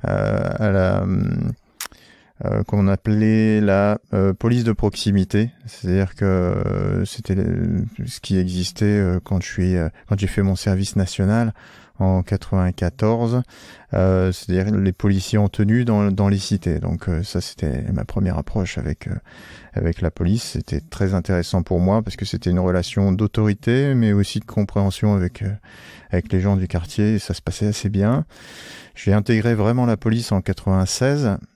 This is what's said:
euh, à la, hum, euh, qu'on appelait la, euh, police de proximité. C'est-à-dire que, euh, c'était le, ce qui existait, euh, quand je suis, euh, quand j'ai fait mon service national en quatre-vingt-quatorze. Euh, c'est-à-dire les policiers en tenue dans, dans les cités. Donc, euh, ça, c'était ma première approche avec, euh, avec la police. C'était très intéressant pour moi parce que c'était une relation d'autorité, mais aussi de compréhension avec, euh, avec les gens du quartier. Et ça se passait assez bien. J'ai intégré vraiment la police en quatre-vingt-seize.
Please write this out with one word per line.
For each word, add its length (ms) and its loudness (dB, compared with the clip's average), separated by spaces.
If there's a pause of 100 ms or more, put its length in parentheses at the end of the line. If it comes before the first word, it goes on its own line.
euh, 500 0
à 140 0
la, 320 2
hum, 480 -2 (920)
euh, 180 0
qu'on 240 2
appelait 720 2
la, 400 2 (140)
euh, 200 2
police 300 2
de 80 2
proximité. 800 0 (140)
C'est-à-dire 500 -2
que, 80 -4
euh, 800 0
c'était 320 -4
le, 480 0 (220)
ce 160 -12
qui 160 -2
existait, 480 -2
euh, 360 2
quand 200 -2
je 60 -10
suis, 280 0
euh, 140 0 (180)
quand 100 0
j'ai 100 -2
fait 160 0
mon 120 2
service 400 -2
national 580 0 (440)
en 260 2
quatre-vingt-quatorze. 1200 0 (520)
Euh, 380 2
c'est-à-dire 420 0
les 200 2
policiers 440 0
en 120 2
tenue 340 2
dans, 280 2
dans 180 2
les 80 2
cités. 420 -2
Donc, 300 -4
euh, 140 -2
ça, 180 -4
c'était 500 -4
ma 140 -2
première 320 -2
approche 400 -4
avec, 300 -6
euh, 80 -6 (580)
avec 260 -2
la 100 0
police. 340 0
C'était 360 -6
très 340 -4
intéressant 480 0
pour 200 0
moi 200 2
parce 140 -8
que 80 -8
c'était 280 -4
une 80 2
relation 520 0
d'autorité, 840 0
mais 180 4
aussi 260 0
de 60 -10
compréhension 680 0
avec, 280 -2
euh, 80 -4 (600)
avec 220 -2
les 80 2
gens 160 2
du 140 0
quartier. 460 0
Et 40 0
ça 140 -6
se 80 -6
passait 260 -4
assez 220 -2
bien. 340 2 (720)
J'ai 160 0
intégré 420 2
vraiment 320 2
la 120 2
police 340 -2
en 80 2
quatre-vingt-seize. 1000 0 (180)